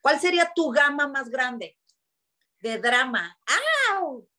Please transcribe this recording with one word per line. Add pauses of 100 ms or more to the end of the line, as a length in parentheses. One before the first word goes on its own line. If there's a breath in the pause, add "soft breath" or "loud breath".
¿Cuál
sería
tu
gama
más
grande? (800)
De
drama. (540)
¡Au! (100)